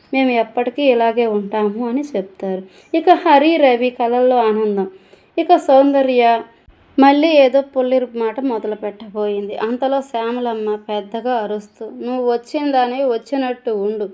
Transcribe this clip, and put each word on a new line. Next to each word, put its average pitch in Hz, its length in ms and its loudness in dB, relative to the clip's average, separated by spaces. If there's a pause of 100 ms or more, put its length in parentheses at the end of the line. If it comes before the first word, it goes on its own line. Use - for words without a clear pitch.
(140)
మేము 262 160 2
ఎప్పటికీ 247 540 -2
ఇలాగే 233 420 2
ఉంటాము," 208 640 -2
అని 247 140 -2 (140)
చెప్తారు. 190 480 -6 (340)
ఇక 320 120 2
హరి, 320 480 4
రవి 254 320 2
కళ్ళల్లో 247 480 0
ఆనందం. 214 540 0 (460)
ఇక 339 180 2
సౌందర్య 262 840 4 (580)
మళ్ళీ 285 280 4
ఏదో 277 340 4
పుల్లిరుపు 254 560 -2
మాట 226 220 -4
మొదలు 220 360 -4
పెట్టబోయింది. 208 840 -6
అంతలో 262 440 -2
శ్యామలమ్మ 233 720 -6
పెద్దగా 208 580 -6
అరుస్తూ, 214 560 -6
"నువ్వు 247 420 -4
వచ్చిందానివి 262 800 -2
వచ్చినట్టు 247 640 -4
ఉండు, 208 420 -4